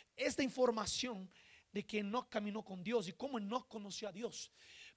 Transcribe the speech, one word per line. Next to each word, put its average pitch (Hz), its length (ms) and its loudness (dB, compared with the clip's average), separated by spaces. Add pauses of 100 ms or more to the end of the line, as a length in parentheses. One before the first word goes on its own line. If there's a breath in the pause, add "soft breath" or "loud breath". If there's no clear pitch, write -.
(160 loud breath)
esta 285 280 2
información 233 880 2 (400 loud breath)
de 202 160 -2
que 214 120 0
Enoc 208 300 0
caminó 208 340 0
con 190 200 -8
Dios 208 240 4
y 190 60 -6
cómo 269 240 -2
Enoc 214 300 0
conoció 202 420 -6
a - 20 -4
Dios. 202 400 -6 (460 loud breath)